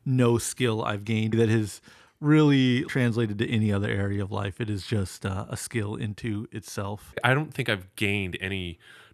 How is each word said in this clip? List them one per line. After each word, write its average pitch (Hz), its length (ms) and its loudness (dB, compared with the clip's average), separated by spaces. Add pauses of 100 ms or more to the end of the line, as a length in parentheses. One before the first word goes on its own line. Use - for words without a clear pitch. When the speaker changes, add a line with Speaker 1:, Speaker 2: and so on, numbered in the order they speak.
Speaker 1:
no 123 320 4
skill 113 480 -2
I've 104 180 -4
gained 110 300 0
that 113 160 4
has 107 320 2 (400)
really 143 640 6
translated 117 540 0
to 113 100 0
any 107 240 2
other 101 160 0
area 101 340 -2
of 95 80 -8
life. 101 300 -6
It 107 80 -6
is 101 180 -8
just, - 380 -4
uh, 98 240 -6
a - 80 -8
skill 104 380 -6
into 104 580 -6
itself. 104 600 -10 (100)
Speaker 2:
I 123 100 4
don't 151 200 -2
think 127 140 -4
I've 95 300 -4
gained 98 420 -2
any 92 400 -6 (340)